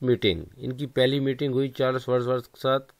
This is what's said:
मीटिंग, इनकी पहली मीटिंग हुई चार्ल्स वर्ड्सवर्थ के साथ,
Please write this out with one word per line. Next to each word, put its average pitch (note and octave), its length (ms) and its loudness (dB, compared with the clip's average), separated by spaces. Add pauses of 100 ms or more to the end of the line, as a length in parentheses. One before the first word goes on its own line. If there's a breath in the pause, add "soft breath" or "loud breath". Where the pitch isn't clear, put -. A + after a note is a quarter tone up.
मीटिंग, G#2 420 2 (120)
इनकी B2+ 280 -8
पहली C3 340 2
मीटिंग C3+ 340 -2
हुई C3+ 160 0
चार्ल्स B2+ 400 -2
वर्ड्सवर्थ B2 360 0
के - 140 -20
साथ, C3+ 200 0 (200)